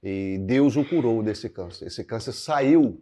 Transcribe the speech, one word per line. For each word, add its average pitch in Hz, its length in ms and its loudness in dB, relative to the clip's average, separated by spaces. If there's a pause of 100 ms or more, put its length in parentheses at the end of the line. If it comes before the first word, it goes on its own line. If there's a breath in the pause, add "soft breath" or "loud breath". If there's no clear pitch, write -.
e 95 400 -4
Deus 127 340 2
o 147 80 0
curou 120 380 0
desse 107 260 -4
câncer. 87 380 -12
Esse 92 180 -10
câncer 113 280 -8
saiu 143 680 2